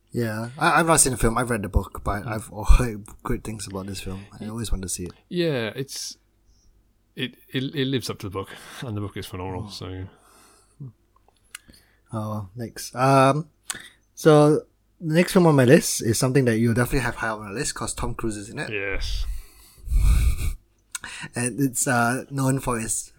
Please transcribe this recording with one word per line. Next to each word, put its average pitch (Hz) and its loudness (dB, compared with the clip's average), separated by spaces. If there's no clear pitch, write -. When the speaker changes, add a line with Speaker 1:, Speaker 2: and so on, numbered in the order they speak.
Speaker 1:
Yeah, 117 -4
I, 156 2
I've 170 4
not 156 6
seen 139 2
the 113 -4
film. 113 2
I've 120 0
read 110 -2
the 95 -6
book, - -2
but 101 -4
Speaker 2:
Hmm. 95 -10
Speaker 1:
I've 107 -8
<laughs> - 8
heard 110 0
good 117 -4
things 107 -10
about 95 -8
this 95 -10
film. 95 -10
I 104 -12
Speaker 2:
Ye- 107 -10
Speaker 1:
always 113 -4
want 95 -2
to 90 -8
see - -8
it. 73 -10
Speaker 2:
Yeah, 143 -2
it's, - -10
it, 127 -8
it, 131 -4
it 135 -2
lives 131 -4
up 101 -10
to 107 -8
the 87 -10
book, 95 -6
and 117 -8
the 104 -4
book 98 -8
is 92 -10
phenomenal. 95 -8
Speaker 1:
Oh. 101 -16
Speaker 2:
So, 92 -10
Speaker 1:
Oh, 107 -6
well, 107 -8
next. - -12
Um, 135 4
so 151 6
the 160 -6
next 180 2
film 180 8
on 151 6
my 131 6
list - 6
is 110 0
something 131 2
that 113 2
you'll 117 4
definitely 123 0
have 117 -4
high 113 -4
on 107 -8
the 113 -6
list 143 -4
'cause - -6
Tom 123 -6
Cruise 110 -6
is 104 -12
in - -12
it. 160 -8
Speaker 2:
Yes. 98 -4
Speaker 1:
<laughs> - 4
And 120 -2
it's, 135 0
uh, 120 2
known 135 0
for 120 -4
his - -8